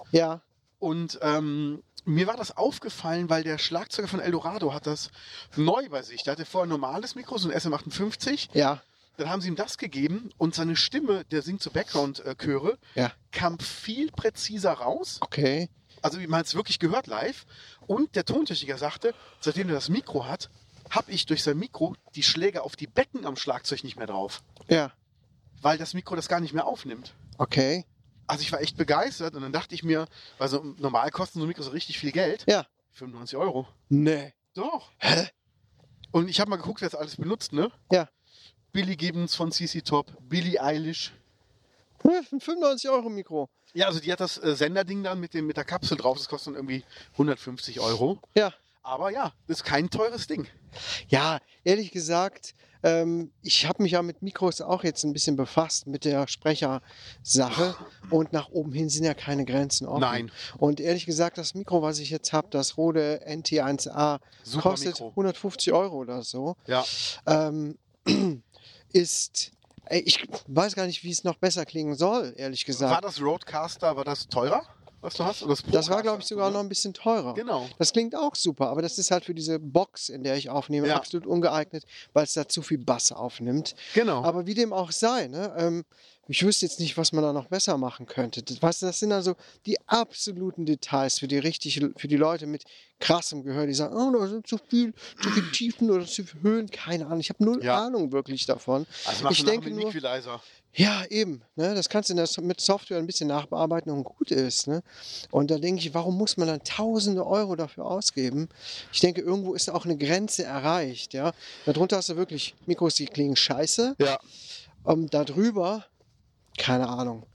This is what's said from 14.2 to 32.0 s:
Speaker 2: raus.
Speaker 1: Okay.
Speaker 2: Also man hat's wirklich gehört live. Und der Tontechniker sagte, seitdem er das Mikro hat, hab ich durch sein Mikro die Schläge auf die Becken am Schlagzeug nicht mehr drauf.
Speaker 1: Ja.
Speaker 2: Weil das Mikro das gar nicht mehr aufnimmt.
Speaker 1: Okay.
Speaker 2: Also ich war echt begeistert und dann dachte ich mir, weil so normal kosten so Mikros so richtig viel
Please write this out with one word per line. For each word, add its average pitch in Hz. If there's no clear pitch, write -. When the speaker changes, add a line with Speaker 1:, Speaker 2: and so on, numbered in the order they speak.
Speaker 2:
raus. 156
Speaker 1:
Okay. 143
Speaker 2:
Also 160
man 165
hat's 160
wirklich -
gehört 190
live. 139
Und 247
der 180
Tontechniker 175
sagte, 151
seitdem 180
er 165
das 123
Mikro 160
hat, 135
hab -
ich 190
durch 156
sein 147
Mikro 254
die 143
Schläge 170
auf -
die 151
Becken 254
am 143
Schlagzeug -
nicht 127
mehr 113
drauf. 98
Speaker 1:
Ja. 151
Speaker 2:
Weil 151
das 160
Mikro 180
das 165
gar 175
nicht 156
mehr 165
aufnimmt. 131
Speaker 1:
Okay. 143
Speaker 2:
Also 147
ich -
war 143
echt -
begeistert 160
und 139
dann 156
dachte 160
ich 170
mir, 160
weil 135
so 139
normal 123
kosten 180
so 156
Mikros 165
so 135
richtig 156
viel 143